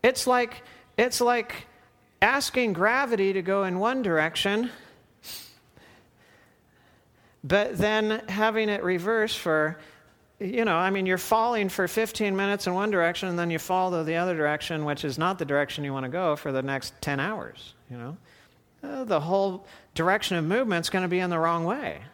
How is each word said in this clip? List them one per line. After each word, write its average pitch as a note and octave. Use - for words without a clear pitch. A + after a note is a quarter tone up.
It's B3+
like, B3
it's A#3+
like A#3+
asking B3
gravity G#3+
to F#3+
go G3
in F#3
one B3
direction, G3
but G3
then G#3+
having G#3+
it G3+
reverse G3+
for, D#3
you A3+
know, F#3
I F#3
mean, F#3+
you're F#3
falling A3
for F3+
fifteen G#3+
minutes G3
in F3+
one G#3
direction, F3
and F3
then E3+
you E3
fall F#3
to E3
the D#3+
other F3+
direction, D3+
which D3
is C3+
not F3+
the D#3+
direction C#3+
you C#3
want C3+
to B2+
go E3
for D3
the C3
next C3+
ten C#3+
hours, F3
you B2
know? B2+
Uh, C#4
the G3+
whole F#3
direction F#3
of D#3
movement's F#3+
gonna F#3
be F3+
in F3+
the E3+
wrong E3
way E3+